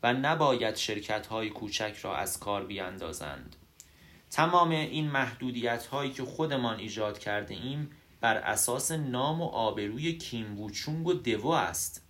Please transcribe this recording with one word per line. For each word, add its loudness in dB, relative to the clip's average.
و 6
نباید 4
شرکت‌های -2
کوچک -4
را -2
از -2
کار -2
بیاندازند. -8
تمام 6
این 0
محدودیت‌هایی 0
که -6
خودمان 0
ایجاد -4
کرده -4
ایم، -6
بر 4
اساس 0
نام 0
و 0
آبروی 0
کیم -6
وو -6
چونگ -4
و 4
دوو 2
است. 0